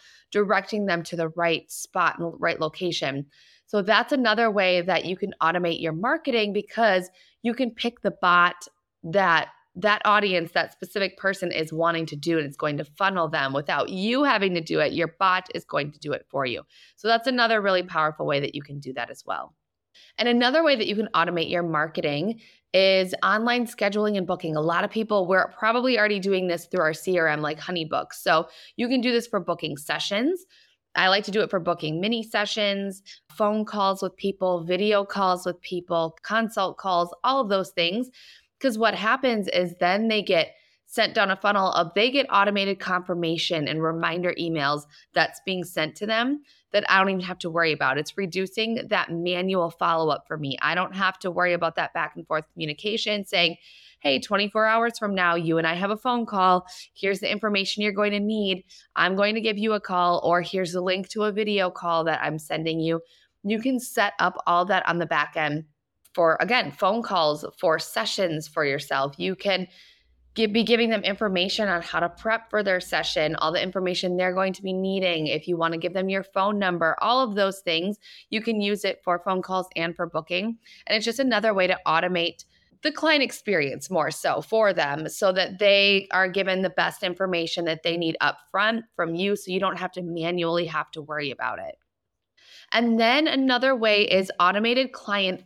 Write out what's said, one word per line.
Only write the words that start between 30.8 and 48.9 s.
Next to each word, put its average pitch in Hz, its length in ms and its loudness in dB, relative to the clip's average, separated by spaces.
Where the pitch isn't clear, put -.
I 180 120 4
like 196 160 4
to 202 80 -8
do 208 100 2
it 175 80 -2
for 196 100 -2
booking 165 400 -2
mini 226 220 -2
sessions, 202 800 -4
phone 214 380 0
calls 196 380 0
with 185 120 -4
people, 185 480 -2
video 202 400 2
calls 190 400 0
with 180 180 -4
people, 170 600 -4
consult 208 560 -2
calls, 175 340 0
all 269 180 2
of 214 80 -2
those 190 220 0
things. 190 400 -2
'Cause 240 180 0
what 214 160 4
happens 220 540 0
is 175 320 0
then 196 280 2
they 214 140 2
get 175 320 0
sent 208 300 0
down 196 160 4
a 196 40 -2
funnel 196 360 2
of, 165 240 2
they 233 160 4
get 262 180 2
automated 196 500 2
confirmation 170 880 -2
and 156 140 -2
reminder 170 580 -2
emails 151 440 -2
that's 160 280 0
being 185 200 -4
sent 156 320 -4
to 208 100 -10
them 240 380 -2
that 202 160 2
I 190 120 6
don't 190 100 4
even 190 120 0
have 180 180 -6
to 175 100 -6
worry 165 220 2
about. 139 260 0
It's 147 180 -6
reducing 196 760 -4
that 185 220 0